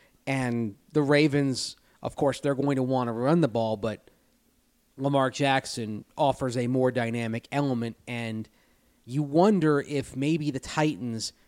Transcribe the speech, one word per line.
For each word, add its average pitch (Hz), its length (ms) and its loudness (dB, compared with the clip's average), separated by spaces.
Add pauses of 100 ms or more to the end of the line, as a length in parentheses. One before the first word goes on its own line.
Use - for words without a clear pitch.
(260)
and 120 500 -2 (180)
the 151 80 4
Ravens, 143 760 2 (260)
of - 140 -8
course, 139 240 0
they're 143 160 0
going 139 220 0
to 131 60 0
wanna 127 300 0
run 139 280 2
the 147 60 4
ball, 110 300 0
but 107 320 -6 (880)
Lamar 135 320 2
Jackson 127 760 -2 (120)
offers 131 400 0
a 123 100 0
more 127 240 2
dynamic 117 600 -4
element, 127 460 -2 (100)
and 113 400 -6 (580)
you 131 160 -2
wonder 156 680 4
if 135 280 -4
maybe 151 360 0
the 131 80 -8
Titans 120 720 -2 (140)